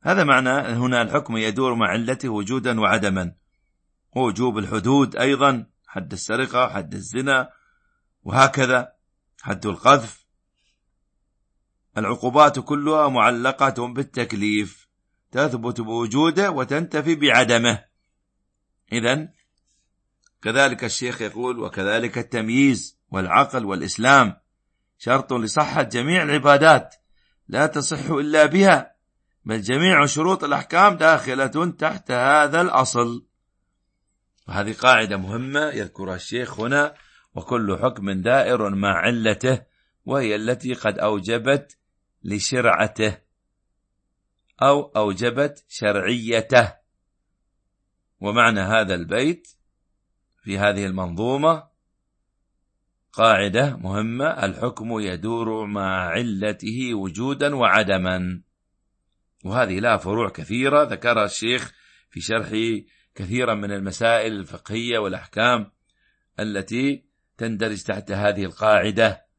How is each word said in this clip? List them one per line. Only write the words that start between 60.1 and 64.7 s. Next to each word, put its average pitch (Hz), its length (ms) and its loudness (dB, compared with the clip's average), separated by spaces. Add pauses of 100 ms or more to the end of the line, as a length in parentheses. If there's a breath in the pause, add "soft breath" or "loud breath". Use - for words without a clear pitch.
كثيرة 127 540 0
ذكرها 117 420 0
الشيخ 120 480 -4 (380 soft breath)
في - 100 -14
شرح 110 280 -4 (680)
كثيرا 113 400 -2
من 101 180 -6
المسائل 110 600 0
الفقهية 113 640 -6